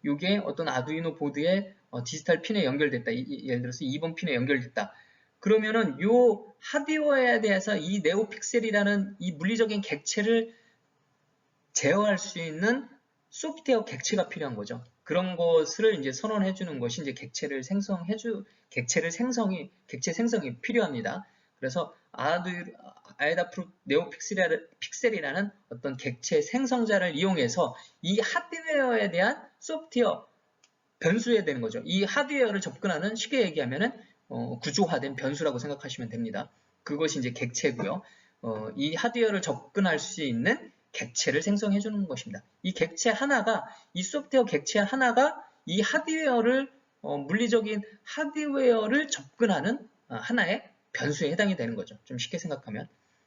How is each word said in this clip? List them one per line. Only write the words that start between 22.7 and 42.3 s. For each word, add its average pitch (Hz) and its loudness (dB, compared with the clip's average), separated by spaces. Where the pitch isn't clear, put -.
아에다프로 170 0
네오 151 2
픽셀이라-, 175 0
픽셀이라는 196 -2
어떤 131 -6
객체 139 0
생성자를 220 2
이용해서 156 2
이 196 2
하드웨어에 277 0
대한 185 2
소프트웨어 311 -2
변수해야 214 4
되는 139 -2
거죠. 117 -4
이 185 2
하드웨어를 254 2
접근하는, 185 -2
쉽게 254 0
얘기하면은, 156 0
어, 120 -6
구조화된 147 0
변수라고 139 -2
생각하시면 135 -8
됩니다. 113 -6
그것이 151 0
이제 123 -2
객체고요. 135 -2
어, 110 -6
이 147 -2
하드웨어를 220 2
접근할 165 0
수 - -6
있는 139 0
객체를 139 -2
생성해 202 2
주는 208 -2
것입니다. - -10